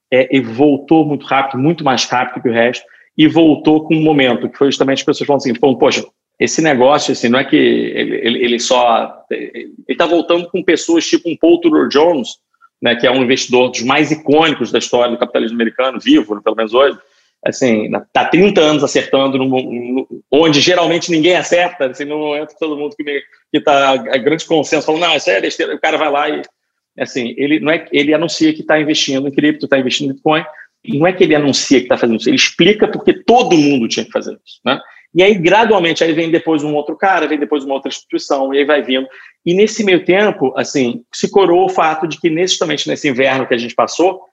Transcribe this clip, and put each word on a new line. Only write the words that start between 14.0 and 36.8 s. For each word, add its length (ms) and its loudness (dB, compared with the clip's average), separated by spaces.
icônicos 600 0
da 80 0
história 340 0
do 60 -6
capitalismo 380 -4
americano, 420 -2
vivo, 360 2
né, 100 -12
pelo 120 0
menos 180 -4
hoje, 240 2
assim, 480 0
tá 140 0
trinta 340 4
anos 240 2
acertando, 540 0
no, 80 -2
no, 840 -6
onde 300 4
geralmente 500 0
ninguém 260 2
acerta, 500 -2
assim, 180 -8
no 140 -8
momento 300 -6
que 100 -20
todo 180 -4
mundo 180 -8
que, 80 -12
me, 200 -8
que 80 0
tá, 340 4
a 260 -2
grande 260 -2
consenso, 400 0
fala, 140 -2
'Não, 180 0
isso 140 -4
aí 60 2
é 40 0
besteira'", 340 -4
o 60 -10
cara 160 -2
vai 140 -2
lá 180 -2
e... 140 -6
Assim, 400 -6
ele, 220 0
não 120 -2
é, 180 -4
ele 220 0
anuncia 400 0
que 100 -6
tá 160 2
investindo 480 -2
em 60 -6
cripto, 340 0
tá 120 2
investindo 320 -2
em 20 -6
Bitcoin, 320 -2
e 140 -4
não 80 2
é 80 2
que 100 4
ele 100 2
anuncia 460 2
que 80 -10
tá 80 2
fazendo 220 0
isso, 100 -2
ele 80 2
explica 500 2
porque 280 0
todo 320 4
mundo 320 2
tinha 160 -4
que 80 -20
fazer 200 -6
isso, 300 -20
né? 160 -2
E 80 4
aí, 120 6
gradualmente, 680 2
aí 80 0
vem 180 -2
depois 320 0
um 120 -4
outro 200 -4